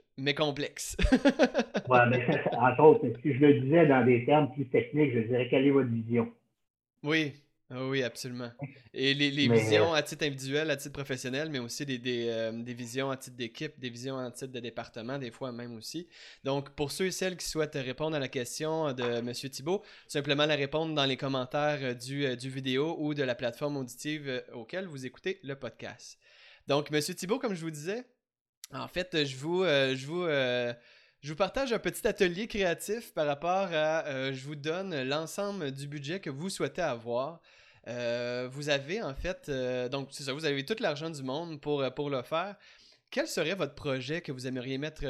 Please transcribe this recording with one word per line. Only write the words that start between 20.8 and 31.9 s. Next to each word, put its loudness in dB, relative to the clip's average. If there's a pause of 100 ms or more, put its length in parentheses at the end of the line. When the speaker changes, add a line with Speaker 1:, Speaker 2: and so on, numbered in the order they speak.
Speaker 1:
dans 4
les 2
commentaires, 0
euh, -2
du, -4
euh, 0
du -8
vidéo 0
ou -2
de 0
la 0
plateforme -4
auditive, -6
euh, -4 (140)
auquel -8
vous -10
écoutez -8
le -8
podcast. -14 (520)
Donc, 2
Monsieur 0
Thibault, -2
comme -2
je -8
vous -4
disais, -8 (680)
en -8
fait, -2
je -6
vous, -2
euh, 4
je -8
vous, -4
euh, 0 (480)
je -10
vous -8
partage 0
un 0
petit -4